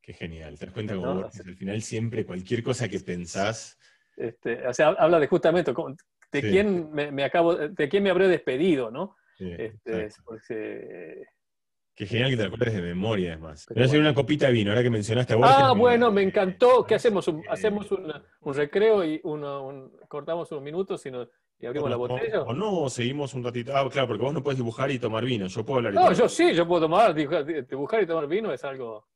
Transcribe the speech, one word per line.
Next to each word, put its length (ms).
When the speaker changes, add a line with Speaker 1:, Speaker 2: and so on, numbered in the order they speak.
Speaker 1:
Qué 100
genial, 460
te 80
das 60
cuenta 220
como 120
Speaker 2:
¿No? 140
Speaker 1:
Borges, 240
al 100
final 260
siempre 440
cualquier 380
cosa 240
que 120
pensás 800
Speaker 2:
Este, 520
o 60
sea, 160
habla 300
de 80
justamente, 460
como, 160
de 100
Speaker 1:
Sí. 80
Speaker 2:
quién 420
me, 200
me 120
acabo, 320
de 340
quién 140
me 80
habré 160
despedido, 640
¿no? 240
Speaker 1:
Sí, 140
Speaker 2:
Este, 520
Speaker 1:
exacto. 220
Speaker 2:
porque 1000
Speaker 1:
Qué 100
genial 260
que 60
te 60
acuerdes 300
de 80
memoria, 520
además. 340
Speaker 2:
Pero 100
Speaker 1:
Me 40
voy 40
a 40
servir 140
Speaker 2:
bueno. 60
Speaker 1:
una 60
copita 320
de 60
vino, 180
ahora 120
que 60
mencionaste 440
a 20
Borges, 220
Speaker 2:
Ah, 160
Speaker 1:
me 60
Speaker 2:
bueno, 320
me 100
Speaker 1:
eh, 40
Speaker 2:
encantó. 600
¿Qué 100
hacemos? 320
Un, 120
Speaker 1:
eh, 100
Speaker 2:
hacemos 420
una, 320
un 120
recreo 500
y 200
uno, 440
un, 240
cortamos 440
unos 120
minutos 420
y, 60
nos, 160
y 60
abrimos 220
Speaker 1:
o 20
Speaker 2:
la 80
Speaker 1:
nos 120
Speaker 2:
botella. 220
Speaker 1:
tomamos, 240
o 20
no, 260
o 60
seguimos 440
un 100
ratito. 320
Ah, 140
claro, 180
porque 160
vos 100
no 80
podés 160
dibujar 340
y 80
tomar 260
vino, 220
yo 180
puedo 140
hablar 140
y 20
Speaker 2:
No, 80
Speaker 1:
tomar 120
Speaker 2:
yo 80
Speaker 1:
vino. 60
Speaker 2:
sí, 240
yo 140
puedo 140
tomar, 320
dibujar, 540
dibujar 360
y 40
tomar 200
vino 260
es 100
algo. 520